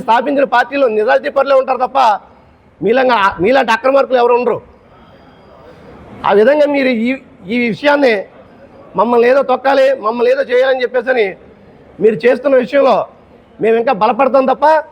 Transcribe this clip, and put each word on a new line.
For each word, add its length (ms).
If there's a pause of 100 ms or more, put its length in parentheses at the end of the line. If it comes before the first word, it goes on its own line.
స్థాపించిన 500
పార్టీలో 320 (120)
నిజాయితీ 380
పరులే 240
ఉంటారు 240
తప్ప 140 (880)
మీలంగా, 340 (240)
మీలాంటి 340
అక్రమార్కులు 460
ఎవరు 160
ఉండరు. 200 (1700)
ఆ 100
విధంగా 280 (100)
మీరు 140 (180)
ఈ, 20 (420)
ఈ 40 (120)
విషయాన్ని 460 (840)
మమ్మల్ని 340
ఏదో 80 (100)
తొక్కాలి, 360 (180)
మమ్మల్ని 300
ఏదో 160
చేయాలని 340
చెప్పేసని 420 (760)
మీరు 220
చేస్తున్న 300 (100)
విషయంలో 320 (680)
మేము 180
ఇంకా 120 (100)
బలపడతాం 500
తప్ప 140 (260)